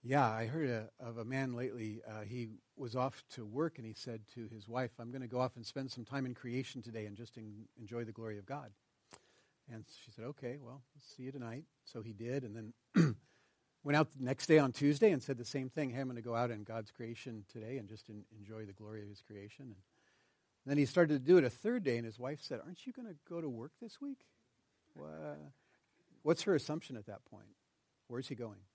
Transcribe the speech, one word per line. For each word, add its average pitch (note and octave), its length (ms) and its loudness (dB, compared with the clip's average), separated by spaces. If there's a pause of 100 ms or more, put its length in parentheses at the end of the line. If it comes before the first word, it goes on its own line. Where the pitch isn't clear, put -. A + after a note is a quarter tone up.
Yeah, C3 260 6
I A2 200 2
heard D3+ 220 0
a, A2+ 200 -2 (100)
of A#2 200 -8
a A2+ 40 -4
man C3 300 -2
lately, A#2 560 -4
uh, G#2+ 120 -8
he A2+ 280 -6 (260)
was A#2+ 200 -6
off B2+ 280 -2 (120)
to A#2+ 100 -10
work C#3 320 -2
and A#2 80 -10
he A2 80 -10
said A2+ 280 -8 (120)
to A#2 140 -8
his G#2 200 -14
wife, A#2+ 320 -2
"I'm A#2 120 -10
gonna C3 160 -8
go B2 120 -2
off B2+ 160 2
and A#2 100 -12
spend C3+ 260 -6
some B2 120 -10
time C3+ 220 -2
in B2+ 80 -4
creation B2 480 -4
today A2 240 -6
and G#2 100 -10
just A2+ 220 -14
en-, G#2+ 300 -12 (120)
enjoy A#2 240 -6
the A2+ 80 -8
glory A2 280 -8
of G2+ 80 -16
God." C3+ 240 -8 (1000)
And A2+ 140 -10 (180)
she - 80 -20
said, G#2+ 140 -12
"Okay, C3+ 340 -6
well, C3 220 -14 (180)
see - 240 -16
you C3 80 -8
tonight." C3 320 -8 (220)
So - 160 -10
he A2 120 -8
did, A#2+ 300 -2
and A2 300 -10 (220)
then D3 200 6 (300)
<clears throat> - 380 -20
went D3 120 2
out D3+ 160 6
the C3 140 -6
next B2+ 220 -2
day D#3+ 100 12
on C#3 140 8
Tuesday D3 400 6
and C#3 100 2
said C3+ 160 -4
the A#2+ 80 -8
same C3 240 -4
thing, C#3 220 -2
"Hey, B2 100 -2
I'm C3 60 -4
gonna A#2 140 -8
go A#2 140 -4
out A#2 160 2
in G#2 120 -6
God's A2 260 -6
creation A2+ 580 -10
today A#2 300 -8
and G#2+ 100 -8
just G#2 220 -16
en-, G#2 160 -12 (120)
enjoy G#2+ 280 -12
the G2 80 -14
glory G#2+ 300 -12
of G2+ 40 -12
his G2+ 140 -16
creation." G#2+ 540 -14 (880)
And C3+ 60 0
then C#3+ 60 6
he D3 80 8
started D#3+ 280 8
to C#3+ 60 4
do D3+ 180 10
it D#3+ 60 12
a B2 60 6
third A3+ 340 -2
day, B2 140 4
and A#2 80 -2
his A2+ 140 -10
wife C#3 220 -6
said, - 220 -6
"Aren't F3 220 -12
you B3+ 80 -10
gonna A3+ 220 -12 (120)
go E3+ 140 -6
to D#3 80 -4
work A#2+ 220 -8 (100)
this A#3 180 -14
week?" C#4+ 260 -8 (680)
Wha-, D3+ 400 -10 (840)
what's E3 220 4
her G3 120 6
assumption - 400 -2
at G#2 120 -10
that G#2 180 -12
point? G#2 300 -20 (520)
Where's A#2+ 220 -6
he C#3 60 -4
going? G#2+ 240 -8 (160)